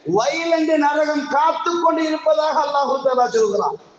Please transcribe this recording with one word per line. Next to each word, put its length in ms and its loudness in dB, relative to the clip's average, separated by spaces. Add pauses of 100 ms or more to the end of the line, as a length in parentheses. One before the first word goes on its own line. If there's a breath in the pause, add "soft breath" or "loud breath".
வயல் 460 -2
என்று 280 2
நரகம் 500 0
காத்து 520 0
கொண்டு 240 2
இருப்பதாக 560 0
அல்லாஹ் 460 -2
தஆலா 220 2
சொல்கிறான். 480 0 (220)